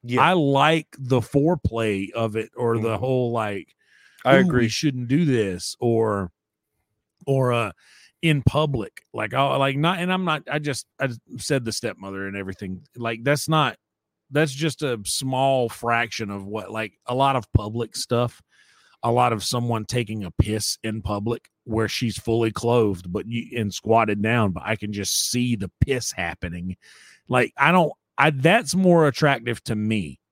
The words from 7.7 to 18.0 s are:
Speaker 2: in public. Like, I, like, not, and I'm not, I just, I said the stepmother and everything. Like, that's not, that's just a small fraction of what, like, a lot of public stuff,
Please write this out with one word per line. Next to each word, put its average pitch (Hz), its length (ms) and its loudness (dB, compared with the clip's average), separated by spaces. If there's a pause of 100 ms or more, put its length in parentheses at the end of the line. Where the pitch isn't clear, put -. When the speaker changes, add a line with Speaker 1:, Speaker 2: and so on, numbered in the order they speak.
Speaker 2:
in 151 220 2
public. 139 600 -2 (100)
Like, 110 220 -4
I, 135 220 2
like, 139 200 2
not, 170 220 2
and 180 140 0
I'm 185 120 -2
not, 156 260 -2
I 147 80 -2
just, 147 280 -6 (120)
I 135 100 0 (280)
said 131 280 -2
the 110 80 -4
stepmother 98 540 -8
and 98 100 -8
everything. 95 460 -8 (140)
Like, 117 280 -6
that's 143 240 0
not, 151 280 0 (540)
that's 143 220 2
just 151 300 -4
a 123 220 -2
small 131 640 0
fraction 117 640 -2
of 98 160 -10
what, 101 240 -8
like, 110 360 -8
a 123 80 -2
lot 135 220 2
of 117 160 -6
public 110 440 0
stuff, 120 440 -2 (640)